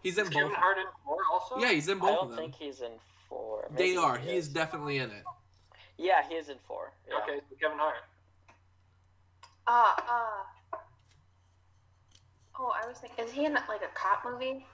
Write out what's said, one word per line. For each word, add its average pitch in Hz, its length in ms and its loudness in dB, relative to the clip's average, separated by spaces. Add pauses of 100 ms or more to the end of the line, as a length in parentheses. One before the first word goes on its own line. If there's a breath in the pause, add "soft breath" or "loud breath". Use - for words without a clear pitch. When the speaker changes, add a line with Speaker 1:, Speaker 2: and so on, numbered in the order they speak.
Speaker 1:
he's 180 140 -2
in 208 80 2
Speaker 2:
Is 170 60 -6
Speaker 1:
both. 151 100 2
Speaker 2:
Kevin 151 160 2
Hart 190 220 4
in 190 60 -4 (200)
four - 140 -2 (120)
also? - 260 -2
Speaker 1:
Yeah, 240 140 4
he's 156 160 2
in 196 120 0
Speaker 3:
I - 20 -2
Speaker 1:
both - 80 4
Speaker 3:
don't 170 140 4
Speaker 1:
of 185 80 -4
them. - 80 -8
Speaker 3:
think 160 160 -8
he's 135 260 -10
in 117 100 -6 (380)
four. 110 420 -6
Speaker 1:
They 180 200 4
Speaker 3:
Maybe 180 80 2
Speaker 1:
are. 135 180 4
Speaker 3:
he 143 140 -4
Speaker 1:
He 180 40 0
is 165 120 0
Speaker 3:
is. 139 60 -10
Speaker 1:
definitely 151 440 -2
in 120 140 -2
it. 101 120 -14 (760 soft breath)
Speaker 3:
Yeah, 165 300 4
he 165 80 -6
is 156 140 -6
in 131 80 -10 (100)
four. - 240 -10 (160)
Yeah. 147 160 -2
Speaker 2:
Okay, 143 160 -4 (100)
so - 120 -18
Kevin 156 180 0
Hart. 151 160 2 (1700)
Speaker 4:
Uh, 233 280 8 (160)
uh. 226 680 -4 (1800)
Oh, 254 140 -2 (100)
I 233 60 -4
was 247 120 -12
thinking, 233 260 -8
is 233 80 -10
he 285 100 0
in, 302 100 2
like, 214 300 -2
a - 100 -6
cop 196 300 0
movie? 262 500 -6